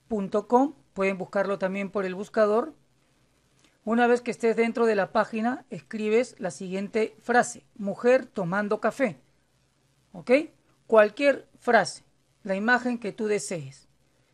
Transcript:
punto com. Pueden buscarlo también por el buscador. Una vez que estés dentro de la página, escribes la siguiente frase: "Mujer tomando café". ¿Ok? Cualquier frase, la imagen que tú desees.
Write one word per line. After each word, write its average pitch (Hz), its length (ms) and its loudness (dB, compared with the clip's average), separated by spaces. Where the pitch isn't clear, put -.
punto 208 400 -4
com. 269 280 2
Pueden 196 240 0
buscarlo 190 420 -2
también 190 300 -4
por 196 160 -4
el 185 100 -6
buscador. 220 580 0
Una 233 240 2
vez 240 140 4
que 240 100 -6
estés 226 240 0
dentro 233 300 0
de 220 100 2
la 185 160 0
página, 226 580 -2
escribes 214 720 -2
la 185 120 -6
siguiente 196 720 -6
frase: - 440 0
"Mujer 240 520 0
tomando 202 520 -4
café". 220 400 -2
¿Ok? 180 180 -4
Cualquier 226 640 4
frase, 226 460 0
la 196 120 -2
imagen 240 420 0
que 202 140 -8
tú 214 160 -6
desees. 180 600 -6